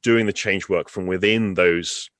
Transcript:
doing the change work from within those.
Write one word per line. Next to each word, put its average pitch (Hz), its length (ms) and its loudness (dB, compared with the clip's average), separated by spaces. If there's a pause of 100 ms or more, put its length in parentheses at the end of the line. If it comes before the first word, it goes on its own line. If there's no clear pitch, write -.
doing 117 240 2
the 101 60 -2
change 98 360 -4
work 87 180 -2
from 92 200 -8
within 101 480 0
those. 87 640 0